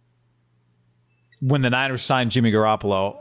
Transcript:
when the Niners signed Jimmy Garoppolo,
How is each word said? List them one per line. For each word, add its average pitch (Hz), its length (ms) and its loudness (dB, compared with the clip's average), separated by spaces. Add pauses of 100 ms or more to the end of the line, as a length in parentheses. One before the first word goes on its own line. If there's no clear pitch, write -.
(1400)
when 139 200 0
the 127 80 0
Niners 127 320 -2
signed 127 300 0
Jimmy 117 200 2
Garoppolo, 104 680 0